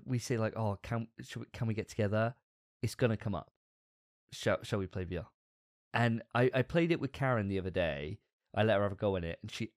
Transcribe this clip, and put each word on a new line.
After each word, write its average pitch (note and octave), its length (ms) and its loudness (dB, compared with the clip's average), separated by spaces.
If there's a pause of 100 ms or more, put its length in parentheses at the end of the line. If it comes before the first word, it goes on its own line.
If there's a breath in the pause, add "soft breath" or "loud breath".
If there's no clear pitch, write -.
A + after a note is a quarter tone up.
we B2+ 140 -2
say, A#2+ 180 -2
like, A2 180 0
"Oh, G#2+ 260 -2
can, A#2 260 -4 (140)
should B2 200 -10
we, A2+ 120 -10
can A#2 140 -4
we A2 60 0
get G#2 160 -4
together?" A2 460 0 (460)
It's A#2 140 -2
gonna A2+ 220 2
come G2 180 -4
up. - 160 -8 (800)
"Shall, - 320 0
shall - 160 -2
we F#2+ 80 -2
play F#2 180 -6
V E2+ 120 -4
R?" D#2+ 100 -6 (680)
And A#2 280 4 (140)
I, B2 180 6
I B2+ 80 4
played E3+ 300 2
it E3 80 2
with C3+ 140 -2
Karen B2 340 0
the G2 120 0
other F2+ 100 -4
day. E2 500 -2 (360)
I G#2 80 4
let G#2+ 140 6
her G2+ 60 4
have G2+ 80 0
a G2+ 40 -8
go G2+ 200 0
in F2+ 80 -2
it, E2 180 -6
and G#2 100 -10
she - 260 -6